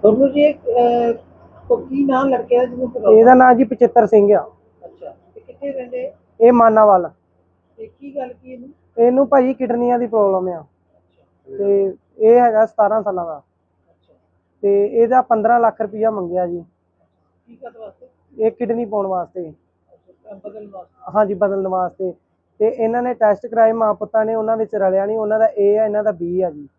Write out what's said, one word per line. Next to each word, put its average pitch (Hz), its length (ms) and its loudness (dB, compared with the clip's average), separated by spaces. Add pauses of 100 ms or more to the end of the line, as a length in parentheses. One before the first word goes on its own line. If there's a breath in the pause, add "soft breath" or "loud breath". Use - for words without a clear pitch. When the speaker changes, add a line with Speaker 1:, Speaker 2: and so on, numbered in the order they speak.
Speaker 1:
ਬਬਲੂ 233 240 4
ਜੀ, 285 140 -2
ਇਹ, 294 120 2
ਅਹ, 240 600 -2 (540)
ਕੋ-, 466 100 0
ਕੀ 269 280 -4
ਨਾਂ 269 200 0
ਲੜਕੇ 247 320 -2
ਦਾ 247 80 0
ਜਿਹਨੂੰ 247 260 -10
ਪ੍ਰੋਬਲਮ? 220 280 4
Speaker 2:
ਇਹਦਾ 240 140 8
ਨਾਂ 254 220 6
ਜੀ 254 80 0
ਪਚਿੱਤਰ 233 440 0
ਸਿੰਘ 208 260 4
ਆ। 165 180 -2 (340)
Speaker 1:
ਅੱਛਾ, - 300 -20 (200)
ਤੇ - 60 -20
ਕਿੱਥੇ 285 300 -14
ਰਹਿੰਦੇ? 254 420 -12 (280)
Speaker 2:
ਇਹ 240 120 8
ਮਾਨਾਵਾਲ। 214 580 4 (680)
Speaker 1:
ਤੇ 220 100 -20
ਕੀ 277 280 -20
ਗੱਲ 254 180 -10
ਕੀ 254 200 -20
ਇਹਨੂੰ? 247 160 -20 (280)
Speaker 2:
ਇਹਨੂੰ 247 300 2
ਭਾਜੀ 262 260 2
ਕਿਡਨੀਆਂ 240 460 -2
ਦੀ 240 80 -4
ਪ੍ਰੋਬਲਮ 196 460 0
ਆ। 160 80 -12
Speaker 1:
ਅੱਛਾ। - 960 -20
Speaker 2:
ਤੇ 202 360 0 (240)
ਇਹ 226 220 6
ਹੈਗਾ 226 260 4
ਸਤਾਰਾਂ 214 380 -2
ਸਾਲਾਂ 185 220 -6
ਦਾ। 151 160 -12 (480)
Speaker 1:
ਅੱਛਾ। - 240 -20 (480)
Speaker 2:
ਤੇ 202 240 2
ਇਹਦਾ 233 360 0
ਪੰਦਰਾਂ 233 380 0
ਲੱਖ 226 220 0
ਰੁਪਈਆ 214 300 -4
ਮੰਗਿਆ 180 360 -6
ਜੀ। 170 180 -10 (840)
Speaker 1:
ਕੀ 233 160 -20
ਗੱਲ 220 140 -20
ਵਾਸਤੇ? 214 300 -20 (320)
Speaker 2:
ਇਹ 220 120 -2
ਕਿਡਨੀ 233 340 -6
ਪਾਉਣ 202 220 -6
ਵਾਸਤੇ। 175 420 -8
Speaker 1:
ਅੱਛਾ, - 840 -20 (100)
ਬਦਲਣ 208 220 -18
ਵਾਸਤੇ। 185 480 -20
Speaker 2:
ਹਾਂਜੀ, 208 180 0
ਬਦਲਣ 196 340 -4
ਵਾਸਤੇ। 185 460 -6 (460)
ਤੇ 214 80 0
ਇਹਨਾਂ 226 340 -4
ਨੇ 247 120 -6
ਟੈਸਟ 214 340 -2
ਕਰਾਏ 220 240 2
ਮਾਂ 226 220 -2
ਪੁੱਤਾਂ 214 320 -4
ਨੇ, 226 100 -4
ਉਹਨਾਂ 220 220 -2
ਵਿੱਚ 220 180 -6
ਰਲਿਆ 196 300 0
ਨਹੀਂ, 214 120 -4
ਉਹਨਾਂ 214 220 -2
ਦਾ 220 80 2 (100)
ਏ 202 200 2
ਆ, 220 80 0
ਇਹਨਾਂ 208 180 -4
ਦਾ 214 80 -2
ਬੀ 175 300 -6
ਆ 180 80 -2
ਜੀ। 147 180 -16 (120)